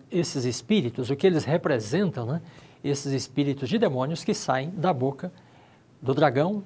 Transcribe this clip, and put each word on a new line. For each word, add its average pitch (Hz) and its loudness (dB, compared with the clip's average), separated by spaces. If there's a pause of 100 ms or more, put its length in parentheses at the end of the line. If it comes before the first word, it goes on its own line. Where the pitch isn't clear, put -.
(100)
esses 143 0
espíritos, 120 0
o 139 0
que 190 2
eles 165 4
representam, 139 0
né? 160 -2 (400)
Esses 139 -2
espíritos 135 -2
de 214 0
demônios 156 0
que 208 0
saem 139 -2
da 180 0
boca 135 -2 (680)
do 131 -2
dragão, 156 2